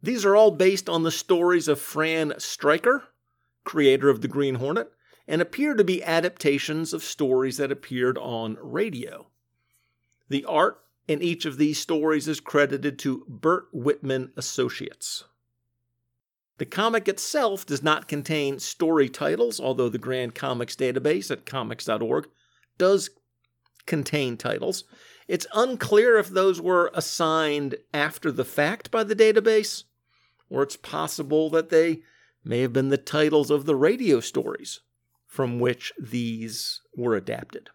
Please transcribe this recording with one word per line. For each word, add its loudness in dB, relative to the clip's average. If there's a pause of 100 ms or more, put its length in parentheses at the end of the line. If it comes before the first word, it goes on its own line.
These -4
are 6
all 8
based 2
on 0
the 2
stories 2
of 2
Fran -2
Stryker, 0 (560)
creator 4
of 4
The -4
Green -2
Hornet, -4 (340)
and 0
appear -2
to 4
be 0
adaptations 0
of -6
stories 0
that -4
appeared -2
on -6
radio. -6 (1000)
The -4
art 0 (300)
in -2
each -4
of -6
these 0
stories 0
is -4
credited 0
to -4
Burt -2
Whitman -2
Associates. -8 (1300)
The -6
comic 0
itself -2
does -6
not 0
contain -4
story 2
titles, -2
although -2
the -6
Grand -6
Comics -6
database -2
at -8
comics -8
dot -2
org -2 (480)
does 2 (800)
contain -2
titles. -4 (420)
It's -4
unclear 4
if 0
those 2
were 2
assigned 0 (180)
after -2
the -2
fact -2
by 0
the -2
database, 4 (680)
or 0
it's -4
possible -2
that 0
they 4 (420)
may 0
have 0
been 2
the 2
titles 2
of 2
the 2
radio 4
stories -6 (460)
from -4
which -2
these -6 (120)
were 0
adapted. -8